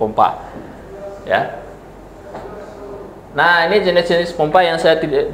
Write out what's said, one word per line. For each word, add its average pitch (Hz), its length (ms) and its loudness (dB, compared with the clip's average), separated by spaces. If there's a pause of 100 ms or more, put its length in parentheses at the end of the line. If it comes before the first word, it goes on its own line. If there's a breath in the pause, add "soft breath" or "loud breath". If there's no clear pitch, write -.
pompa. 107 400 0 (880)
Ya. - 320 0 (1800)
Nah, 170 320 4
ini 196 160 4
jenis-jenis 175 480 2
pompa 185 320 4
yang 165 160 0
saya 165 160 4
tidak 151 360 0